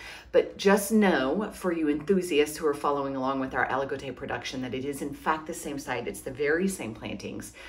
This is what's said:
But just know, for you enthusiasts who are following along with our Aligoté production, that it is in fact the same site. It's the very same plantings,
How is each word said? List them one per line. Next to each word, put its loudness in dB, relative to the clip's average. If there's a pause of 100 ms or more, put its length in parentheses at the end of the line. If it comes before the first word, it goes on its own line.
(340)
But 4
just 6
know, 4
for -2
you 0
enthusiasts 2
who 0
are 4
following 0
along 0
with -4
our 2
Aligoté -4
production, -8
that -6
it -4
is -6
in -4
fact -2
the -6
same -8
site. -6
It's -10
the -10
very 2
same -6
plantings, -10 (160)